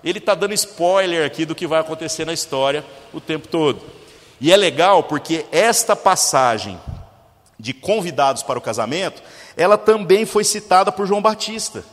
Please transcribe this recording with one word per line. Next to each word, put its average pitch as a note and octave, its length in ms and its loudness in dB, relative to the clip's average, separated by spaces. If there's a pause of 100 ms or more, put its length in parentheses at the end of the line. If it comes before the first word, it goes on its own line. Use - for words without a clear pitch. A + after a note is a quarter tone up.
Ele F#3 160 -4
tá G#3 140 0
dando G3 200 -2
spoiler F3 720 0
aqui D#3+ 200 -4
do D#3 100 -8
que E3+ 120 -8
vai D#3+ 120 2
acontecer D#3+ 460 -6
na E3 80 -6
história C#3+ 520 -2 (280)
o - 80 -12
tempo D#3 260 -8
todo. D3 340 0 (600)
E D3 100 4
é F#3+ 60 8
legal F3 460 4
porque D3+ 480 -4
esta G#3 440 2
passagem A#2+ 840 0 (800)
de A2+ 160 -12
convidados D#3+ 680 0
para B2 180 -4
o - 20 -6
casamento, B2 600 -4 (360)
ela G3 200 4
também G#3+ 480 2
foi G#3+ 200 -2
citada G3 460 2
por G3 140 -4
João G3+ 160 -2
Batista. G#3+ 720 -4